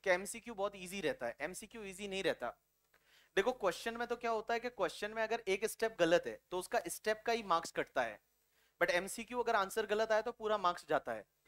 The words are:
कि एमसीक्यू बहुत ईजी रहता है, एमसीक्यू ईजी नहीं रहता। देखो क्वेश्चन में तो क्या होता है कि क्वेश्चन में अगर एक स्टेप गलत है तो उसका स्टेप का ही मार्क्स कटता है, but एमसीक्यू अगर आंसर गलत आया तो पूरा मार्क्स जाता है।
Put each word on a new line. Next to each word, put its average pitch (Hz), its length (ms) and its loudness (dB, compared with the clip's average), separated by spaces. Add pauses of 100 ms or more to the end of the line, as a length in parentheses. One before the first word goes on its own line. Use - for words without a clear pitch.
कि 196 80 4
एमसीक्यू 202 440 -2
बहुत 196 220 -2
ईजी 185 240 -8
रहता 131 260 0
है, 117 140 -4
एमसीक्यू 185 440 -8
ईजी 196 240 -10
नहीं 190 140 -4
रहता। 123 320 -2 (800)
देखो 202 160 4
क्वेश्चन 226 440 -2
में 240 120 -2
तो 240 80 -2
क्या 233 140 -2
होता 226 240 0
है 233 60 0
कि 240 80 -6
क्वेश्चन 202 420 -2
में 226 120 -2
अगर 220 260 0
एक 190 160 0
स्टेप 220 360 -2
गलत 170 260 6
है 110 140 -6 (100)
तो 180 80 -2
उसका 202 300 -2
स्टेप 214 380 -2
का 233 60 2
ही 233 100 0
मार्क्स 170 300 2
कटता 143 300 0
है, 110 160 -4 (600)
but 175 100 4
एमसीक्यू 208 520 -2
अगर 226 140 4
आंसर 202 300 0
गलत 214 260 2
आया 220 100 4
तो 233 100 -4
पूरा 214 260 -2
मार्क्स 175 300 0
जाता 143 240 2
है। 107 120 -6 (240)